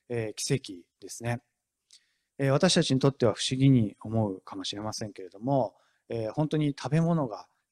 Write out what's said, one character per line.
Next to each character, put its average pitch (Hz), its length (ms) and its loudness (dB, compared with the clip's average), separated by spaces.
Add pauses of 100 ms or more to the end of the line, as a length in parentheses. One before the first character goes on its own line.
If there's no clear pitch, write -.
え 113 220 -4
ー、 - 20 -14
奇 - 200 -4
跡 104 200 -4 (260)
で 95 100 -16
す - 140 -14
ね。 120 180 -4 (1000)
え 139 80 0
ー、 135 40 4
私 165 220 4
た 165 100 4
ち 139 100 0
に 131 60 2
と 139 100 4
っ 135 40 2
て - 120 0
は 101 80 4
不 - 180 -6
思 131 60 -2
議 135 120 6
に 113 320 4
思 110 280 0
う 95 120 -8
か - 140 -16
も 95 80 -8
し - 120 -10
れ 101 60 -10
ま 107 120 -8
せ 113 140 -10
ん 101 60 -16
け - 80 -16
れ 90 80 -16
ど 98 100 -20
も、 123 360 -2 (340)
え 113 200 -4
ー、 - 40 -6
本 151 160 -2
当 160 80 0
に 147 200 0
食 131 160 -6
べ 165 80 4
物 165 260 0
が、 101 180 -14 (260)